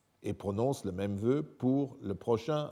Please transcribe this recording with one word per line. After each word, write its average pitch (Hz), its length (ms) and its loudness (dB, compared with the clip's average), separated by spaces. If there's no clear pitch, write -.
et 101 100 -2
prononce 113 500 0
le 95 80 -2
même 98 240 -2
vœu 127 280 2
pour 135 580 0
le 98 140 -4
prochain 147 560 0